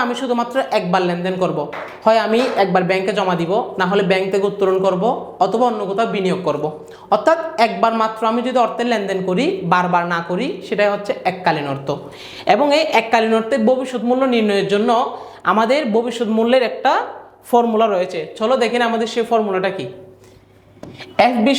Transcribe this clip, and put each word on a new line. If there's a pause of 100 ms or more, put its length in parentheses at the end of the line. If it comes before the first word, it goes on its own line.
আমি
শুধুমাত্র (240)
একবার
লেনদেন
করব, (480)
হয়
আমি (240)
একবার
ব্যাংকে
জমা
দিব, (280)
না
হলে
ব্যাংক
থেকে
উত্তোলন
করব, (420)
অথবা
অন্য
কোথাও
বিনিয়োগ
করব। (520)
অর্থাৎ (260)
একবার
মাত্র (100)
আমি
যদি
অর্থের
লেনদেন (100)
করি, (280)
বারবার (100)
না (100)
করি, (200)
সেটাই
হচ্ছে (200)
এককালীন
অর্থ। (680)
এবং (120)
এই (160)
এককালীন
অর্থের
ভবিষ্যৎ
মূল্য (100)
নির্ণয়ের
জন্য (640)
আমাদের (140)
ভবিষ্যৎ
মূল্যের
একটা (560)
ফর্মুলা
রয়েছে। (200)
চলো
দেখে
নিই
আমাদের
সেই
ফর্মুলাটা
কি। (1400)
এফবি